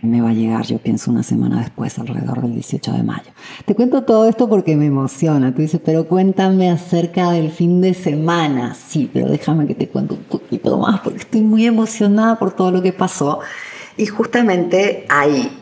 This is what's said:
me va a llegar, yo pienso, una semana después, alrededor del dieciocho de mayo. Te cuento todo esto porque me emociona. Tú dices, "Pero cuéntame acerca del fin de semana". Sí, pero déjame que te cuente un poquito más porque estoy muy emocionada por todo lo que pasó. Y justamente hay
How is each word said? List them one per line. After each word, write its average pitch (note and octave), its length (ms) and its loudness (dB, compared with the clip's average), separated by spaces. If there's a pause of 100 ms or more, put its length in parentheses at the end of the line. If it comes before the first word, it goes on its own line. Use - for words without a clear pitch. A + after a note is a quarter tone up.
me A#2 200 2
va A2+ 80 2
a - 20 2
llegar, A2+ 320 0
yo A2+ 140 -4
pienso, - 320 -2
una A#2+ 120 0
semana A#2+ 380 0
después, A#2+ 380 -8
alrededor B2 440 -6
del A#2+ 120 -4
dieciocho - 380 -6
de - 100 -2
mayo. - 280 -6 (340)
Te G3+ 100 2
cuento B3+ 280 2
todo A3 260 4
esto A#3 200 2
porque F#3 280 2
me D3 100 2
emociona. C3+ 680 0
Tú D3 80 0
dices, D#3 220 -2
"Pero D#3+ 220 2
cuéntame F#3 640 2
acerca F3 600 0
del D#3+ 200 0
fin F3 300 2
de F3+ 140 2
semana". D#3 800 -2
Sí, - 380 -4
pero B2+ 160 -2
déjame D3 380 0
que - 80 -2
te - 140 -4
cuente - 260 -4
un - 80 -14
poquito - 560 -4
más G3 220 0
porque - 180 -6
estoy - 240 -2
muy A3 240 4
emocionada A3 720 2
por F#3 140 -2
todo F#3 180 0
lo F3+ 120 0
que F#3 100 0
pasó. D#3 480 -2 (560)
Y G#3+ 100 -2
justamente G3+ 1000 0
hay C#3+ 540 2